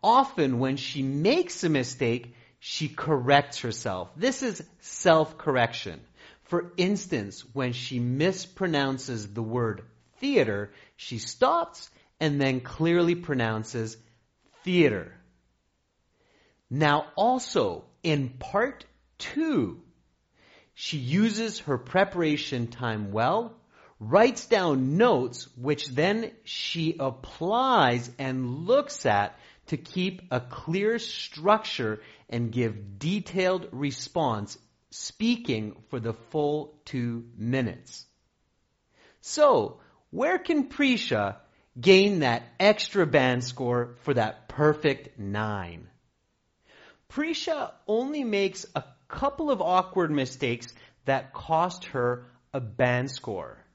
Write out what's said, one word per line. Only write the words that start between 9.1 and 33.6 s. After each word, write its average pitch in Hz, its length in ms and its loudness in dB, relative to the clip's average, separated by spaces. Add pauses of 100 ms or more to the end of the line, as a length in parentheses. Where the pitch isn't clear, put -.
the 113 120 -4
word 113 400 -2 (340)
theater, 110 540 0 (240)
she - 220 -10
stops - 680 0 (300)
and 147 220 0
then 131 200 2
clearly 170 540 2
pronounces 113 840 -4 (680)
theater. 147 480 2 (1600)
Now 147 380 2 (100)
also, 190 680 0 (180)
in 143 260 0
part - 560 -4 (340)
two, 269 640 -2 (920)
she - 240 -8
uses 208 640 0
her 135 180 -2
preparation 151 880 0
time 110 440 -4
well, 170 440 0 (440)
writes 196 460 4
down 147 500 2
notes, 170 600 2
which 143 320 -4
then 190 440 0 (120)
she 165 540 -4
applies 147 1200 2
and 131 480 -4
looks 277 400 2
at 104 320 2 (280)
to 156 100 -4
keep 185 540 -6
a 127 100 -2
clear 202 580 -2
structure 156 1040 -2 (280)
and 117 240 -4
give 101 460 -4
detailed 185 760 0